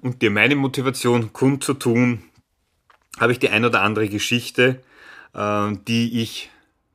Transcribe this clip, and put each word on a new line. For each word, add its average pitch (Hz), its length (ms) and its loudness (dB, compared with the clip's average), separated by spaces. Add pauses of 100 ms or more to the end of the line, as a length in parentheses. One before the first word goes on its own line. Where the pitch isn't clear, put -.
und 127 220 -4
dir 107 100 4
meine 117 240 4
Motivation 123 760 0
kundzutun, 123 920 0 (960)
habe 117 100 4
ich 120 80 0
die 123 120 0
ein 107 140 2
oder 113 180 2
andere 107 260 0
Geschichte, 120 720 0 (500)
äh, 104 400 -2 (140)
die 117 360 -2
ich, - 280 -10 (440)